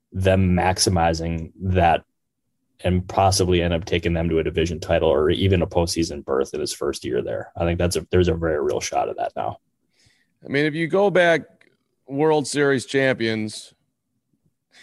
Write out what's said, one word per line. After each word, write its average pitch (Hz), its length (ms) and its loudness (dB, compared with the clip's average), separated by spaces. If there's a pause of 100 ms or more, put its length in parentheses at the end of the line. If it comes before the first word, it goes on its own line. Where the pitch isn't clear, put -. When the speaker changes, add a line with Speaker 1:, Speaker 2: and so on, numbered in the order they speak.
(120)
Speaker 1:
them 95 420 2
maximizing 82 1000 0 (100)
that 90 420 2 (760)
and 92 280 0
possibly 92 540 2
end 87 100 0
up 85 140 -2
taking 87 260 -2
them 82 160 0
to 80 120 2
a 78 40 -2
division 80 340 -2
title 82 300 0
or 76 220 2
even 92 320 2
a 78 40 0
postseason 82 560 -2
berth 67 300 -2
in 76 80 -6
his 73 140 -6
first 71 280 -6
year 62 200 -4
there. 53 340 -8
I 85 80 -4
think 85 140 0
that's 87 180 0
a, 80 140 -6
there's 90 180 4
a 85 60 0
very 80 280 -2
real 67 180 -2
shot - 280 -4
of 50 80 -8
that - 180 -6
now. - 220 -6 (880)
Speaker 2:
I - 40 -18
mean, 143 180 0
if 147 80 -4
you 165 120 -4
go 190 220 2
back, 170 360 2 (640)
World 147 380 0
Series 139 400 0
champions 113 880 -2 (1080)